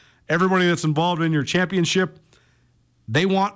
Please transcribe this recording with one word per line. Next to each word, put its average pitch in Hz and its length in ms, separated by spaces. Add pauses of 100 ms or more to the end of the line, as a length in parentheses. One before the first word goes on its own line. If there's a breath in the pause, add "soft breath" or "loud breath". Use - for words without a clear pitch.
(280 soft breath)
Everybody 180 400
that's 165 160
involved 160 380
in 165 100
your 151 100
championship, 180 760 (920 soft breath)
they 147 180
want 190 300